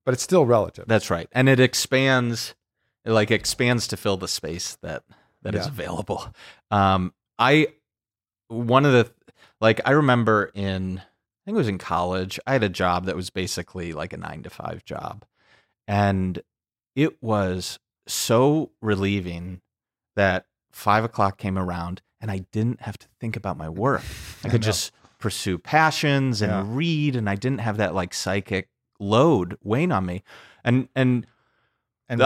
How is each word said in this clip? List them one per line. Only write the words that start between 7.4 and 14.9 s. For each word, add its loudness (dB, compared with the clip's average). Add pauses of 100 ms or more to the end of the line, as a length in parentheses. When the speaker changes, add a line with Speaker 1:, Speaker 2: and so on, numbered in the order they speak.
Speaker 2:
one 2
of 6
the, 6 (500)
like, 4
I 2
remember 4
in, -4
I -20 (400)
think -4
it 2
was 0
in -2
college, -4
I -2
had 2
a 2
job 0
that -4
was -8
basically, -8
like, -10
a -14
nine-to-five -12
job. -12 (600)